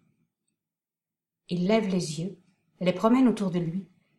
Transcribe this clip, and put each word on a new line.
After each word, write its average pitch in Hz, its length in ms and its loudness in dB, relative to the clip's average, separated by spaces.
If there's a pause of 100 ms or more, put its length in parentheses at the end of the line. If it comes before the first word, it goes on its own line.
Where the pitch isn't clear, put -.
(1500)
Il 180 180 -2
lève 214 200 2
les 175 340 -4
yeux, 190 160 -8 (420)
les 180 140 0
promène 240 340 4
autour 202 240 0
de 175 80 -2
lui, 165 280 -6 (320)